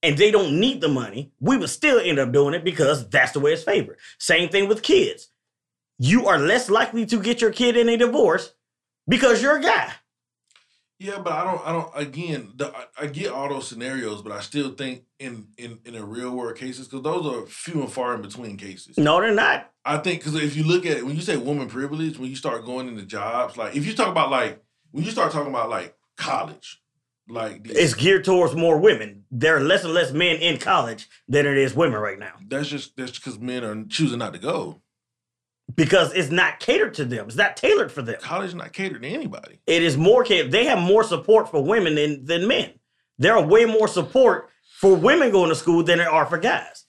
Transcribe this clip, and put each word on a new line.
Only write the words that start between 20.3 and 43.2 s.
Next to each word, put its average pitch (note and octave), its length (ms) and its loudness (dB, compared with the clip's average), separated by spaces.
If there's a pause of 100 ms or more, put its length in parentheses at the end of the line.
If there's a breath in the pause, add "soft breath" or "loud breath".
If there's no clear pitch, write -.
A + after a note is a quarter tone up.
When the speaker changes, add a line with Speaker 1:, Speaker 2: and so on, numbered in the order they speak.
Speaker 2:
if D3 200 -2
you D#3 80 -2
look F3 220 2
at D#3 120 -2
it, A#2+ 80 -8
when C#3 100 -6
you D#3+ 60 -4
say F3+ 140 -4
woman C3 320 -4
privilege, C#3+ 500 -8
when B2+ 120 -10
you C3 80 -12
start A#2 260 -8
going B2+ 240 -10
into A2 160 -14
jobs, A2+ 540 -6
like, A#2 180 -8
if D3 100 -4
you G#3+ 80 -6
talk G#3+ 140 0
about, D#3+ 240 -2
like, B2 320 -4 (280)
when D3 120 -6
you A3 80 -6
start E3 220 -2
talking C#3+ 160 -4
about, A#2 200 -4
like, F2+ 240 -8 (220)
college, - 680 -8 (460)
like, G#2+ 360 -10
these A2 120 -8
Speaker 1:
It's D3+ 200 4
geared F#3 280 4
towards F3+ 320 4
more E3 240 4
women. A2 500 2
There D3+ 280 2
are C3+ 40 2
less F3 220 2
and E3 100 -4
less D#3+ 200 0
men E3 240 0
in E3 200 -2
college B2 520 -2 (180 soft breath)
than C#3+ 180 2
it C#3 120 0
is C3+ 160 2
women C#3 260 0
right G2+ 200 -6
now. G2 140 -18 (140)
Speaker 2:
That's C#3 220 -6
just, C#3+ 260 -12
that's B2+ 240 -12
'cause A2+ 200 -14
men B2 260 -8
are G#2+ 240 -8
choosing B2+ 300 -2
not G#2+ 140 -8
to E2+ 60 -16
go. B2+ 420 -8 (960)
Speaker 1:
Because E3 380 2
it's E3+ 160 -2
not E3+ 300 0
catered F#4+ 360 0
to D3 100 -6
them. - 220 -8
It's A2 100 -14
not G3 200 0
tailored G4 340 0
for C#3+ 100 -10
them. A#2 200 -8
Speaker 2:
College F#3 280 -8
is E3+ 60 -14
not E3+ 180 -14
catered F#3 280 -8
to B2 60 -12
anybody. - 580 -12
Speaker 1:
It E3 160 4
is D#3 160 2
more G#3+ 260 6
ca-, F3 240 2
they G3+ 180 2
have B3+ 140 2
more F#3+ 240 4
support G#3+ 460 4
for D3 140 0
women F3 320 0
than, D3 300 -2
than E3+ 220 0
men. A#3+ 260 -2 (440)
There F#3+ 180 4